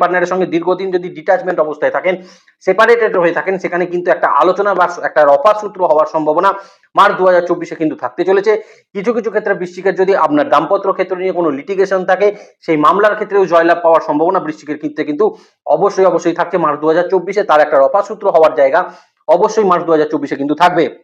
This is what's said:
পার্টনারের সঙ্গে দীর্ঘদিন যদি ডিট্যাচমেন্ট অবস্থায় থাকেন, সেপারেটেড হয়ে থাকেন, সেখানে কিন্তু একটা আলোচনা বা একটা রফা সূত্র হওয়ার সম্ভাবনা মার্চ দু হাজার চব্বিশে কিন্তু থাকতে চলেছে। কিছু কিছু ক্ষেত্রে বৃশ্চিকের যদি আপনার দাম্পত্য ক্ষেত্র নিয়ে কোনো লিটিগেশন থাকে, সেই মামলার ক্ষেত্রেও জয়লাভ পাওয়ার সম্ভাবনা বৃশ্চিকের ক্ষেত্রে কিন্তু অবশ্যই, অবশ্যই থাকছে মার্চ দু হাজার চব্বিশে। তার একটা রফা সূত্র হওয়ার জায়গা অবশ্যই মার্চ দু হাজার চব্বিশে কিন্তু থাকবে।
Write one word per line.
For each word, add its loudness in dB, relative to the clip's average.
পার্টনারের 0
সঙ্গে -2
দীর্ঘদিন -2
যদি -6
ডিট্যাচমেন্ট -2
অবস্থায় -4
থাকেন, -2
সেপারেটেড 2
হয়ে 0
থাকেন, -4
সেখানে -4
কিন্তু -4
একটা -2
আলোচনা 2
বা 2
একটা 2
রফা 4
সূত্র -8
হওয়ার 2
সম্ভাবনা 0
মার্চ 4
দু 0
হাজার 4
চব্বিশে -6
কিন্তু -4
থাকতে -4
চলেছে। 2
কিছু -4
কিছু -4
ক্ষেত্রে -2
বৃশ্চিকের -6
যদি 0
আপনার 0
দাম্পত্য 0
ক্ষেত্র -4
নিয়ে -4
কোনো 0
লিটিগেশন -2
থাকে, 2
সেই 0
মামলার 2
ক্ষেত্রেও 0
জয়লাভ 4
পাওয়ার 2
সম্ভাবনা 0
বৃশ্চিকের -10
ক্ষেত্রে -6
কিন্তু -2
অবশ্যই, 2
অবশ্যই 0
থাকছে -4
মার্চ -2
দু -2
হাজার 0
চব্বিশে। -2
তার 6
একটা 0
রফা 2
সূত্র -8
হওয়ার 6
জায়গা 2
অবশ্যই 2
মার্চ 2
দু 0
হাজার 2
চব্বিশে -6
কিন্তু -2
থাকবে। 2